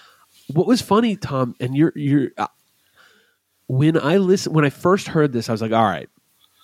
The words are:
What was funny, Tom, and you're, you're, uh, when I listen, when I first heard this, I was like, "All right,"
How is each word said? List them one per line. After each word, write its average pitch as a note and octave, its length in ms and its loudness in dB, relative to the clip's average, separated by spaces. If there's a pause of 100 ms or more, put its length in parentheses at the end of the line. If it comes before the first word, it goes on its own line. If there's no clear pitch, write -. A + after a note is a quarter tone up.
(520)
What D#3 160 0
was A#3+ 140 2
funny, G#3+ 340 0
Tom, C3 440 -6
and B2+ 160 -4
you're, D#3 200 2
you're, C#3+ 420 0
uh, G#2+ 100 -6 (1200)
when D3+ 320 2
I D#3+ 180 0
listen, F#3 360 0
when D#3 120 2
I C#3 40 2
first F#3 380 0
heard D3+ 240 0
this, A#2+ 180 -4
I - 40 0
was G#2+ 80 -4
like, A2+ 100 -4
"All A2+ 120 4
right," E2+ 260 -2 (540)